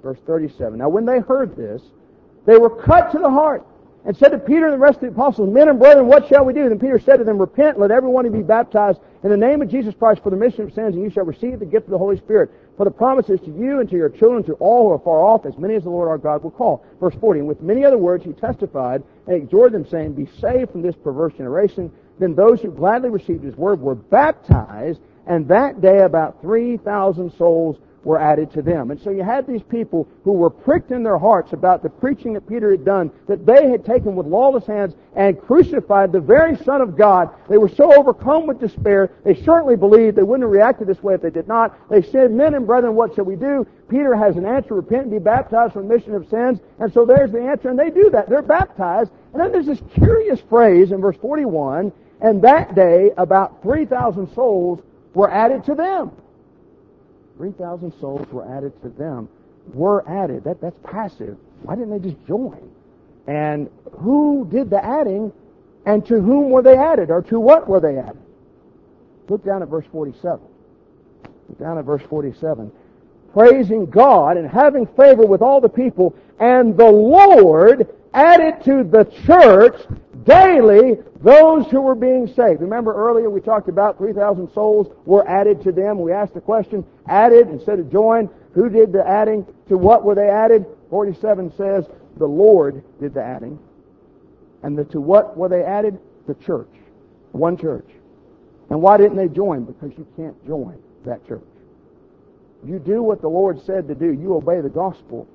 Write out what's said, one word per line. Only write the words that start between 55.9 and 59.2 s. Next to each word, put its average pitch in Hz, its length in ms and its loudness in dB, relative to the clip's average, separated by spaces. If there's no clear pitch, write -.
Three 190 140 -12
thousand 175 480 -14
souls 139 320 -12
were 123 140 -14
added 139 160 -12
to 123 60 -16
them. 120 380 -14